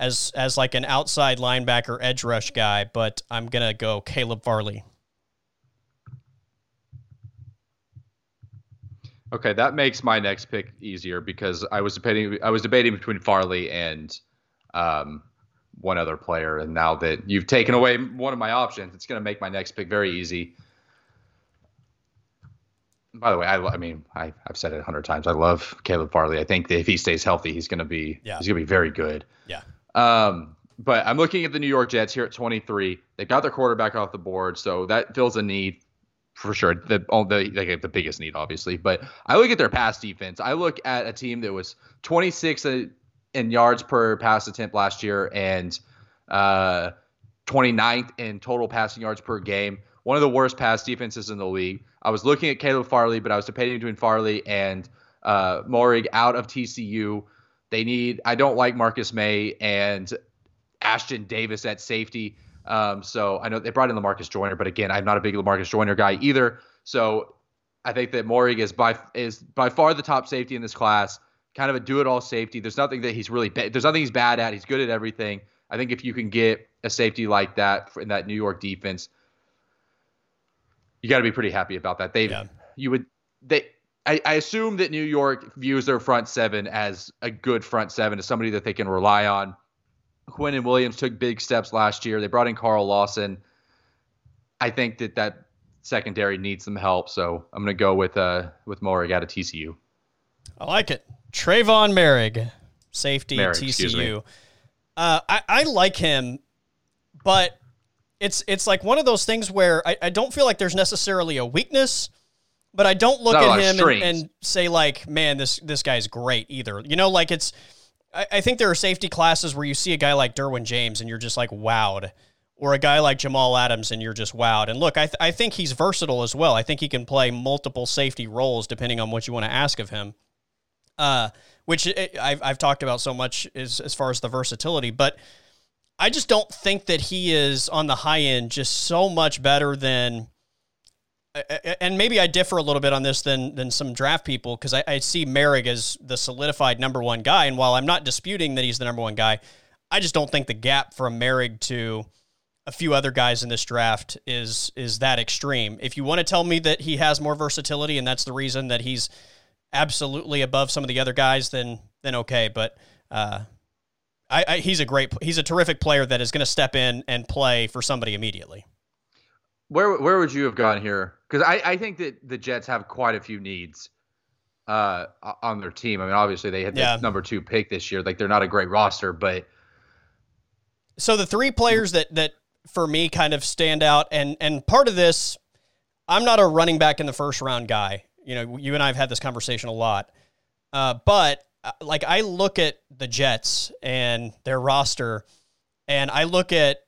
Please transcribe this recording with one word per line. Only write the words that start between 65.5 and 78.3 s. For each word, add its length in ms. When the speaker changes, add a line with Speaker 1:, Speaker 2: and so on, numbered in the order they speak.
Speaker 2:
Joyner 260
guy 260
either. 380
So 500
I 100
think 180
that 160
Moehrig 320
is 120
by, 280
is 240
by 300
far 260
the 80
top 240
safety 280
in 60
this 140
class, 440
kind 160
of 40
a 40
do-it-all 420
safety. 380
There's 180
nothing 240
that 120
he's 180
really 180
ba-, 220
there's 140
nothing 160
he's 100
bad 280
at. 140
He's 120
good 160
at 80
everything. 520
I 60
think 140
if 140
you 80
can 160
get 400
a 80
safety 340
like 300
that 360
for, 100
in 80
that 180
New 80